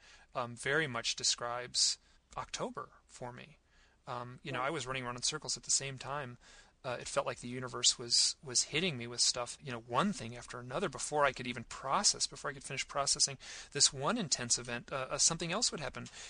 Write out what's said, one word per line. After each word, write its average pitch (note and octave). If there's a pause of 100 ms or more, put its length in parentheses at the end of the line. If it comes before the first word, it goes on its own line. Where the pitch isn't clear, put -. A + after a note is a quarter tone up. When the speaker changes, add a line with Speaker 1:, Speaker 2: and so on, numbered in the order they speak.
(360)
Speaker 1:
um, A#2+
very C#3+
much A#2
describes B2 (400)
October - (180)
for B2
me. C3 (500)
Um, B2
you C#3+
know, B2+
Speaker 2:
Yeah. B2+
Speaker 1:
I -
was C#3+
running C3
around B2
in B2
circles -
at -
the -
same C3+
time. C3 (480)
Uh, B2+
it -
felt C#3
like C3
the A#2+
universe A#2+
was, - (100)
was B2
hitting D#3+
me A#2
with A#2+
stuff, -
you C#3
know, A#2
one D3
thing A#2+
after A#2+
another C3
before C#3+
I C3
could C3
even A#2+
process, -
before D3
I -
could C3+
finish -
processing C#3 (360)
this -
one D3
intense C3
event, B2
uh, C3
uh, D3
something E3
else G#3
would F3+
happen. B2+ (220)